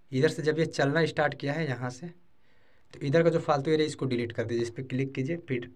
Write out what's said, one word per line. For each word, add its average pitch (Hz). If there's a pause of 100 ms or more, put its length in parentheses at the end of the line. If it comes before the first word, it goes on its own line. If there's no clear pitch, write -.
(120)
इधर 135
से 151
जब 151
ये 160
चलना 156
स्टार्ट 147
किया 139
है 156
यहाँ 127
से, 147
तो -
इधर 147
का 165
जो 165
फालतू 147
एरिया 156
इसको -
डिलीट 120
कर 117
दीजिए। 117
इस 117
पर 135
क्लिक 135
कीजिए, 139
फिर 123